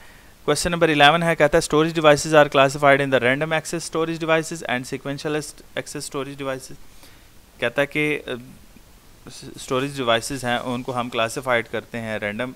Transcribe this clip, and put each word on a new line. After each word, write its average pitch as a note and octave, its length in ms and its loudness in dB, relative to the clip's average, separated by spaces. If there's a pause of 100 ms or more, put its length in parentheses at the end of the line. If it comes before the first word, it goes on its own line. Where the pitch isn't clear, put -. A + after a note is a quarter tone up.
(440)
Question D3+ 280 0
number E3+ 180 2
eleven D3+ 320 6
है, E3 120 2
कहता D3+ 240 4
है, D#3 40 4
"Storage D#3 360 2
devices D3+ 340 4
are D3 240 6
classified C#3 500 4
in C3+ 80 0
the A#2 80 4
random D3+ 400 0
access - 280 -8
storage D#3+ 340 -4
devices D#3+ 380 -2
and B2+ 300 -4
sequential C#3+ 500 -6
est-, - 200 -16 (160)
access - 320 -10
storage C#3 280 -8
devices।" C3+ 360 -8 (840)
कहता A#2+ 220 0
है C#3 40 2
कि, D3+ 300 -2
अ, B2 200 -8 (920)
स-, - 300 -16
storage C#3 380 -4
devices A#2+ 480 0
हैं, A#2+ 140 -2
उनको B2 340 -6
हम B2 160 -4
classified A#2+ 600 -2
करते A2+ 300 -8
हैं A2 200 -6
random, A2 380 -6